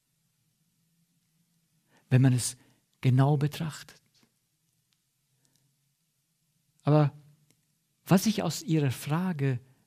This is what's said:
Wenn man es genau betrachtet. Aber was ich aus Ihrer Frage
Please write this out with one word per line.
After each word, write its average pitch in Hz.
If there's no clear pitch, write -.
Wenn 127
man 131
es -
genau 135
betrachtet. -
Aber 147
was 196
ich 208
aus 165
Ihrer 160
Frage 143